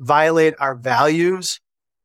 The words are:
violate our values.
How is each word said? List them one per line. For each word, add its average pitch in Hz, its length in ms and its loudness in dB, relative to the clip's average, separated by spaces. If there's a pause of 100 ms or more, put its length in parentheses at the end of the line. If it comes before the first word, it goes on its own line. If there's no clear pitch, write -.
violate 156 580 2
our 135 160 -4
values. 156 840 -2 (440)